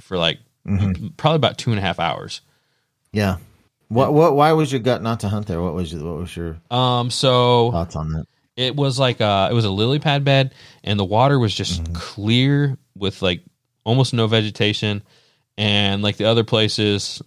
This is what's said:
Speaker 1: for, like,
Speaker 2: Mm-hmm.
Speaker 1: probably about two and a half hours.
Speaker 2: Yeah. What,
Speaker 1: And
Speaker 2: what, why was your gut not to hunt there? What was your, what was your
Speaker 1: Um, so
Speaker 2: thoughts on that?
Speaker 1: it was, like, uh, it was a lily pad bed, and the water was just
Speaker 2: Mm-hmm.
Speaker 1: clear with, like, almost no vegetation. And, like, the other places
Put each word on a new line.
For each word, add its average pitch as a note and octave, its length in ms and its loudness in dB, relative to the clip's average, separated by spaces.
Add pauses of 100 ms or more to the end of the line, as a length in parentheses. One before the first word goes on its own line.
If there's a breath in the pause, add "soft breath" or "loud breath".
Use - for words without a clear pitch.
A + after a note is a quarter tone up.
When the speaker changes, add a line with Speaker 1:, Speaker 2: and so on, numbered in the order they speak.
Speaker 1:
for, F#2 180 -6
like, E2 200 0 (280)
Speaker 2:
Mm-hmm. F#2+ 500 -2
Speaker 1:
probably D#3+ 200 2
about C3 200 0
two - 140 -2
and G#2+ 80 0
a G2 40 -2
half F2 160 -2
hours. C#2+ 440 -6 (720)
Speaker 2:
Yeah. G2+ 240 0 (520)
What, B2+ 200 2
Speaker 1:
And D3 80 2
Speaker 2:
what, D#3 200 6
why D3 160 6
was D#3 180 2
your C3 100 -2
gut A#2+ 220 0
not A2+ 180 -2
to G#2 100 -2
hunt G#2 160 -4
there? E2+ 160 -2
What F2 120 -2
was E2+ 180 -4
your, D#2 120 -8
what D#2+ 140 -6
was F2 180 -10
your E2 220 -8 (120)
Speaker 1:
Um, B2 400 0
so B2 600 4
Speaker 2:
thoughts E2+ 240 -4
on D#2 160 -6
that? D#2+ 140 -6 (300)
Speaker 1:
it B2+ 200 -4
was, C#3 220 0
like, B2+ 240 0
uh, G2 280 2
it A#2 40 0
was A2+ 100 2
a G2+ 60 0
lily A2 300 0
pad C#3+ 240 0
bed, C3+ 280 2 (320 loud breath)
and G2+ 160 0
the G2 40 0
water B2 340 2
was A2 160 2
just F2 280 -4
Speaker 2:
Mm-hmm. E2 120 -6
Speaker 1:
clear B2+ 840 0 (160)
with, F#2+ 280 -4
like, F2+ 200 -2 (420)
almost B2 280 2
no A2+ 140 2
vegetation. G#2+ 760 0 (540 soft breath)
And, G#2 460 0
like, G#2 160 -2
the G#2 80 0
other A2+ 180 4
places G#2 840 -2